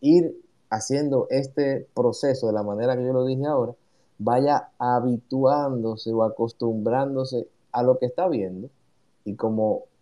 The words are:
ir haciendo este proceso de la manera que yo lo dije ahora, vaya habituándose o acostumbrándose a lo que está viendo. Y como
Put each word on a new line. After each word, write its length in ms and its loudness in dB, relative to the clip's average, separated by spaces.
ir 380 4
haciendo 600 0
este 640 -2
proceso 520 0
de 60 2
la 100 0
manera 340 -2
que 80 -2
yo 80 0
lo 120 0
dije 200 -2
ahora, 300 -2
vaya 600 2
habituándose 1300 0
o 100 2
acostumbrándose 1300 -2
a 100 0
lo 160 4
que 80 -2
está 220 -2
viendo. 400 -4
Y 100 -6
como 480 0